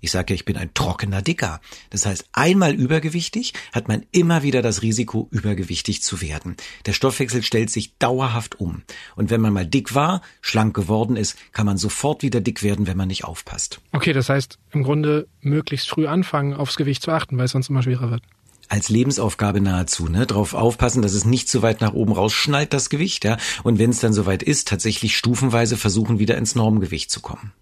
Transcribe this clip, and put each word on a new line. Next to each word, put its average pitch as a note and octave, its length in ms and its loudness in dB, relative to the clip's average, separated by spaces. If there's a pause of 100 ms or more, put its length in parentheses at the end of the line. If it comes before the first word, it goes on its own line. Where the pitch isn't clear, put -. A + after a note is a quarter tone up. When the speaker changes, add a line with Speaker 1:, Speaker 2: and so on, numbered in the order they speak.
Speaker 1:
ich - 80 -6
sage F#2 240 -2
ja, - 20 0
ich E2+ 100 -8
bin G2+ 120 -2
ein F2 160 -8
trockener G2+ 480 -2
Dicker. G2 400 -4 (300)
Das G2+ 160 -2
heißt, F#2+ 260 -6
einmal E3+ 400 4
übergewichtig, D#3+ 800 -2 (180)
hat - 160 -4
man G#2 240 -2
immer E3+ 300 4
wieder C3 220 2
das G#2 180 0
Risiko, A2 480 -2
übergewichtig F#2+ 720 -2
zu - 180 -4
werden. D#2+ 380 -8 (300)
Der G#2 60 0
Stoffwechsel B2 500 0
stellt A2+ 260 0
sich - 300 -6
dauerhaft B2 600 0
um. E2+ 220 -6 (340)
Und G#2 140 -2
wenn A2+ 120 2
man A2 120 4
mal F#2 140 0
dick A#2 260 0
war, D#3+ 300 2 (180)
schlank A2 340 0
geworden G#2+ 400 0
ist, G#2 220 -4 (140)
kann A2 160 0
man G2 100 2
sofort C#3 460 -2
wieder A#2+ 180 2
dick A2 220 -2
werden, G2+ 240 2
wenn F2+ 100 -2
man F#2+ 120 0
nicht F#2+ 160 -6
aufpasst. - 540 -10 (120)
Speaker 2:
Okay, D#3 200 0
das C3+ 160 0
heißt, C3+ 300 -2 (140)
im D3 120 0
Grunde D3+ 440 0 (140)
möglichst D3 460 -2
früh D#3 200 0
anfangen, C#3+ 480 0
aufs C#3+ 220 -4
Gewicht C#3 260 0
zu - 80 -2
achten, D3+ 260 -2
weil B2+ 80 2
es B2 60 0
sonst C3 180 0
immer C3 140 2
schwerer B2 260 0
wird. A#2 140 -4 (460)
Speaker 1:
Als G#2 200 0
Lebensaufgabe G#2+ 720 2
nahezu, F2+ 460 0
ne? E2+ 180 2
Drauf G2+ 300 0
aufpassen, A#2+ 480 2
dass G2 100 2
es G2 120 0
nicht A#2+ 220 2
zu A#2+ 140 2
weit A2 200 2
nach G#2+ 120 2
oben G#2+ 200 2
rausschnallt, C#3+ 600 0
das C3+ 160 0
Gewicht, E3 340 -2
ja. G#2+ 140 2 (240)
Und A#2 160 4
wenn's A2+ 220 4
dann A2+ 140 4
soweit F#2+ 280 2
ist, - 260 0
tatsächlich G#2+ 480 0
stufenweise A#2 640 2
versuchen, G#2+ 400 2
wieder G#2+ 200 2
ins A#2 180 -2
Normgewicht G#2+ 560 0
zu - 80 -6
kommen. - 320 -12 (100)